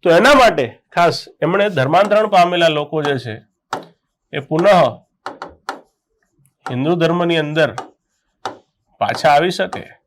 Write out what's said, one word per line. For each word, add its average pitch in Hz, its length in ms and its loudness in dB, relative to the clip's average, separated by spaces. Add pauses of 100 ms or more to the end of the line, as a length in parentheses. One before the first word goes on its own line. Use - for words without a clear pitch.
તો 180 80 0
એના 214 240 6
માટે 180 440 2 (140)
ખાસ 170 320 0 (180)
એમણે 196 280 0
ધર્માંતરણ 190 560 0
પામેલા 175 420 2
લોકો 151 340 -4
જે 143 160 -2
છે 113 240 -12 (880)
એ 147 80 -6
પુનઃ 156 280 -2 (2000)
હિન્દુ 135 240 -2
ધર્મની 170 420 0
અંદર 151 400 -2 (1200)
પાછા 113 320 -2
આવી 151 200 2
શકે 185 400 -8 (160)